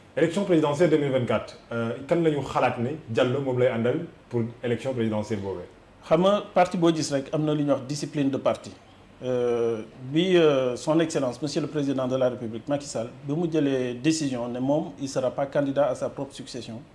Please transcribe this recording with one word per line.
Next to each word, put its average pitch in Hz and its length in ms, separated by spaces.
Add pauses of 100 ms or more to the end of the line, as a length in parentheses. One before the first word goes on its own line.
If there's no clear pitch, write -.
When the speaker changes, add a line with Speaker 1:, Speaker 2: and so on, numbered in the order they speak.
(180)
Speaker 1:
Élection 160 260
présidentielle 156 460
deux 156 80
mille 139 140
vingt-quatre, 117 460 (140)
euh, 117 200 (160)
kan 175 140
la 160 100
ñu 143 100
xalaat 131 380
ne 117 100 (180)
Diallo 123 340
moom 131 180
lay 127 100
àndal 120 360 (220)
pour 120 140 (220)
élection 123 300
présidentielle 110 460
boobee? 95 220 (420)
Speaker 2:
Xam 165 200
nga 202 200 (100)
parti 180 240
boo 165 160
gis 147 200
rek 135 180
am 151 140
na 151 80
lu 147 100
ñuy 143 80
wax 135 160
discipline 147 420
de 131 80
parti. 110 340 (520)
Euh, 120 580 (300)
bi, 180 240
euh, 135 400
son 151 240
excellence 139 420
monsieur 151 200
le 143 60
président 139 400
de 127 80
la 127 140
République 113 380
Macky 143 200
Sall 120 220 (160)
bi 139 80
mu 165 180
jëlee 135 420
décision 127 560
ne 123 100
moom 143 400
il 139 80
sera 127 220
pas 143 160
candidat 139 440
à 127 60
sa 127 140
propre 139 240
succession, 120 480 (140)